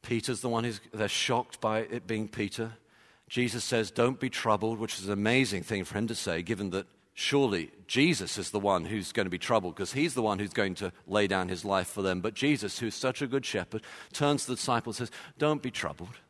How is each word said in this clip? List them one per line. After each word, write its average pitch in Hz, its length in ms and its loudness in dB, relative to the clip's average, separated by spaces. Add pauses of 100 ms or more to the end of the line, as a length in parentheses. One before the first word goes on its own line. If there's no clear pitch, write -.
Peter's 117 380 -2
the 127 80 -2
one 117 140 2
who's, 113 180 -4 (140)
they're 107 140 0
shocked - 520 0
by 110 200 2
it 113 260 -6
being 107 220 -2
Peter. 113 460 -4 (540)
Jesus 120 360 0
says, 113 260 2
"Don't 123 300 2
be 131 100 0
troubled," 110 480 2
which 107 220 -4
is 95 60 -8
an 104 60 0
amazing 104 520 4
thing 98 180 -2
for - 160 -4
him 110 80 0
to 110 80 -2
say, 87 280 -2
given 98 280 -2
that 95 160 -2 (260)
surely 113 600 2 (160)
Jesus 135 500 2
is 92 120 -6
the 104 100 0
one 98 240 4
who's 101 260 -4
gonna 98 200 0
be 90 60 -4
troubled, 90 380 0
'cause 95 200 -6
he's 143 200 0
the 123 80 0
one 104 160 2
who's 101 140 -4
going 98 240 0
to 95 160 -4 (160)
lay 101 180 4
down 92 220 2
his 92 160 -4
life 95 240 2
for 104 140 -4
them. 92 180 2
But 104 140 -2
Jesus, 131 440 0
who's 113 160 -4
such - 260 -2
a 143 60 -2
good 127 180 -2
shepherd, - 380 -4 (300)
turns 147 320 2
to 123 80 -4
the - 20 -2
disciples 120 460 0
and 117 80 -4
says, - 80 -14 (220)
"Don't 151 220 2
be 123 120 -6
troubled. 85 580 -6